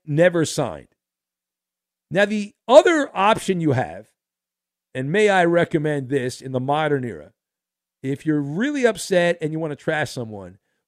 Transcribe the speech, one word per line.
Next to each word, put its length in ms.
never 400
signed." 440
Now, 140
the 280
other 500
option 440
you 100
have, 400
and 180
may 180
I 160
recommend 640
this 300
in 120
the 80
modern 440
era, 300
if 200
you're 160
really 460
upset 560
and 100
you 60
want 140
to 40
trash 360
someone, 480